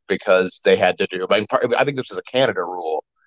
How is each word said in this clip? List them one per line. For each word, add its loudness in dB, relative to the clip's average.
because 0
they 6
had 2
to 0
do, -6
I 2
mean, -2
part, 0
I 4
think -4
this -10
was -8
a -10
Canada 0
rule, -6